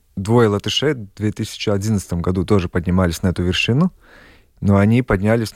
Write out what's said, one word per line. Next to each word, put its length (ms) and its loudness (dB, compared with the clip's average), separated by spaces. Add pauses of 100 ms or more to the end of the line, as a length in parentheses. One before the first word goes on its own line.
(160)
двое 320 4
латышей 460 -2
в 200 -12
две 160 -4
тысячи 380 -8
одиннадцатом 540 -2
году 240 -2
тоже 240 0
поднимались 520 0
на 60 0
эту 140 -2
вершину, 500 0 (680)
но 160 4
они 240 4
поднялись, 540 0